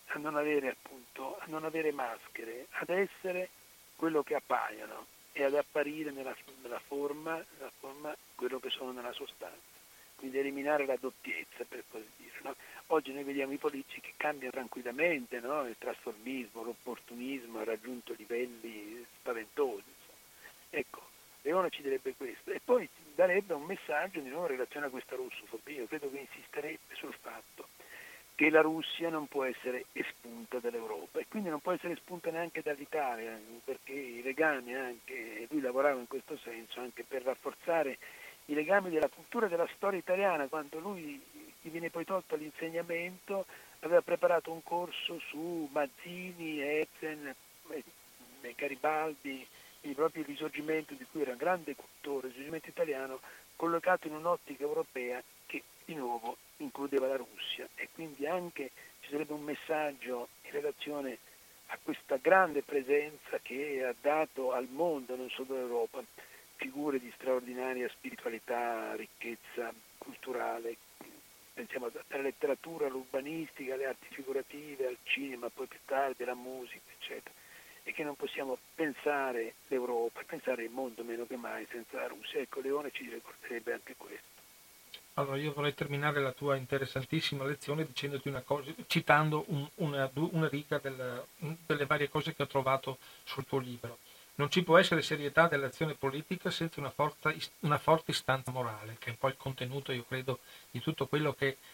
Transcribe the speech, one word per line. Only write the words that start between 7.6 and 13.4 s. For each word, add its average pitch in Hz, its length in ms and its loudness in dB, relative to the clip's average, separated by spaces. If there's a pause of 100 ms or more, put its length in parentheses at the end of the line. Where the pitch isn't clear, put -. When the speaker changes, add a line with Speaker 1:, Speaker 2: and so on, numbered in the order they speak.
Speaker 1:
forma 143 360 -8 (200)
quello 127 240 -2
che 127 100 -6
sono 127 220 -4
nella 123 200 -6
sostanza, 90 460 -10 (580)
quindi 131 220 -6
eliminare 139 480 4
la 131 120 2
doppiezza, 117 720 -6
per 120 220 -10
così 110 280 -10
dire, - 260 -16
no? 170 120 -6 (320)
Oggi 156 240 4
noi 139 120 -4
vediamo 139 280 0